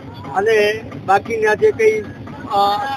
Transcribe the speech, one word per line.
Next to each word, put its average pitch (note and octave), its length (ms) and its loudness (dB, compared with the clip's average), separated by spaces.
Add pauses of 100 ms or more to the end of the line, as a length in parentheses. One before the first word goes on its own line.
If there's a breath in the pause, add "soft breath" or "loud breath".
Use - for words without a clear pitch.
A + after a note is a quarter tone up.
(360)
અને G#3+ 480 2 (220)
બાકીના G#3+ 480 2
જે - 160 4
કંઈ, G#4+ 300 2 (520)
અ, G3+ 240 2 (200)